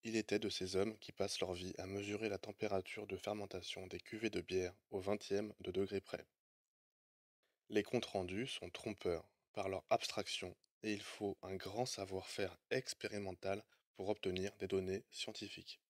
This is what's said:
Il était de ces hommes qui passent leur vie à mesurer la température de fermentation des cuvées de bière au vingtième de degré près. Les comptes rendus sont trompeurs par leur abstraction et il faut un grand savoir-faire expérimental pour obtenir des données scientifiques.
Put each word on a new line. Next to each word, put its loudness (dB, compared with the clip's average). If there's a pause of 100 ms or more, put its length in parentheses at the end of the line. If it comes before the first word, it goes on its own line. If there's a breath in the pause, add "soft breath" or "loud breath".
Il 2
était 4
de 2
ces 0
hommes 4
qui -12
passent 0
leur 2
vie -4
à -4
mesurer 0
la 0
température 0
de -2
fermentation -4
des -6
cuvées 0
de 0
bière 2 (160)
au 2
vingtième 2
de -4
degré 2
près. -6 (1400)
Les 6
comptes 2
rendus 0
sont -6
trompeurs -2 (220)
par 0
leur -2
abstraction 2 (300)
et 2
il 0
faut -2
un -4
grand -2
savoir-faire -2 (140)
expérimental 0 (320 soft breath)
pour -2
obtenir 2
des -4
données 2
scientifiques. -8 (100)